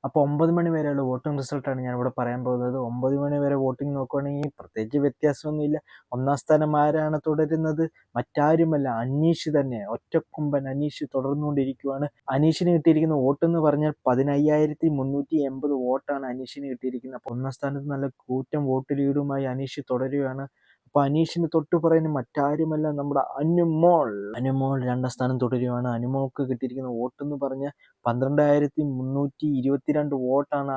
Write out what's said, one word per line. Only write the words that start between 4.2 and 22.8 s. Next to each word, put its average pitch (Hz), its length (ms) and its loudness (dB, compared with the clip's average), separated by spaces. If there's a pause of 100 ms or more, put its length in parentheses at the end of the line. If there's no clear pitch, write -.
പ്രത്യേകിച്ച് 110 420 -6
വ്യത്യാസമൊന്നുമില്ല. 147 800 0 (340)
ഒന്നാം 131 240 0
സ്ഥാനം 151 400 2
ആരാണ് 151 440 2
തുടരുന്നത്? 156 640 0 (300)
മറ്റാരുമല്ല, 151 800 2
അനീഷ് 147 560 0
തന്നെ. 135 340 0
ഒറ്റക്കൊമ്പൻ 143 840 -4
അനീഷ് 143 380 -4
തുടർന്നുകൊണ്ടിരിക്കുകയാണ്. 139 1000 -2 (220)
അനീഷിന് 160 420 4
കിട്ടിയിരിക്കുന്ന 156 460 4
വോട്ടെന്ന് 160 420 2
പറഞ്ഞാൽ 151 340 2 (120)
പതിനയ്യായിരത്തി 147 840 2
മുന്നൂറ്റി 139 560 -2
എൺപത് 135 320 -2
വോട്ടാണ് 135 480 -2
അനീഷിന് 131 420 -8
കിട്ടിയിരിക്കുന്നത്. 127 520 -8
അപ്പോൾ - 160 -10
ഒന്നാം 131 220 -6
സ്ഥാനത്ത് 139 320 -6
നല്ല 139 180 -4 (120)
കൂറ്റൻ 131 440 -4
വോട്ട് 131 300 0
ലീഡുമായി 139 520 0
അനീഷ് 131 400 -6
തുടരുകയാണ്. 135 600 -2 (480)
അപ്പൊ 143 100 6
അനീഷിന് 160 440 0
തൊട്ടു 160 280 0
പറയുന്ന 160 340 4
മറ്റാരുമല്ല, 151 800 0